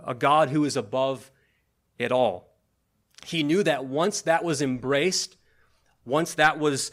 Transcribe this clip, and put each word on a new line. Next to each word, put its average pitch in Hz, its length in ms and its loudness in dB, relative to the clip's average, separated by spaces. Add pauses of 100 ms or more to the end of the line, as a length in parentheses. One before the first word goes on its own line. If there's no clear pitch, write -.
a 123 80 -6
God 147 340 4
who 151 160 0
is 135 100 -4
above 131 540 -4 (680)
it 120 120 -2
all. 117 440 0 (680)
He 165 200 -4
knew 165 180 2
that 139 240 0
once 160 360 -2
that 165 220 0
was 147 200 -2
embraced, 139 760 -2 (680)
once 156 300 0
that 156 240 4
was 143 340 0